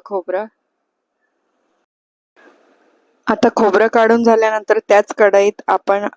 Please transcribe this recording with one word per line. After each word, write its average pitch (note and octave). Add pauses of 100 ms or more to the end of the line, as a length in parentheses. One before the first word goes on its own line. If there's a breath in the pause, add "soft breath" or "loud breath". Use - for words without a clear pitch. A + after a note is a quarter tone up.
खोबरं. F#3+ (2750)
आता A3+
खोबरं G#3
काढून A3+
झाल्यानंतर A3 (100)
त्याच G#3
कढईत G3+
आपण, G3+